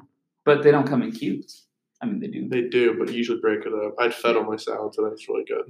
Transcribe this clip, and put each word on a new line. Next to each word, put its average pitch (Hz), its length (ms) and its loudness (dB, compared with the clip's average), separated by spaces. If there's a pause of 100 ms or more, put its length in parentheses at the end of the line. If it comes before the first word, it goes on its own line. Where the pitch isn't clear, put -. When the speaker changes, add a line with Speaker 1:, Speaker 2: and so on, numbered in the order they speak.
(440)
Speaker 1:
But 147 180 4
they 147 80 8
don't 143 160 4
come 123 160 2
in 113 100 -6
cubes. - 480 -8 (420)
I 123 40 -6
mean, 101 140 -4
they - 60 -6
do. - 220 -8
Speaker 2:
They 127 140 0
do, 117 360 2
but - 120 -2
you 135 80 -6
usually 117 220 0
break 107 240 0
it 110 80 -4
up. 107 260 -2
I 123 60 0
had 117 100 0
feta 117 260 2
on 107 80 -2
my 110 80 -4
salad 107 360 -6
today. 110 200 0
It's - 160 -14
really - 160 -4
good. 113 260 -4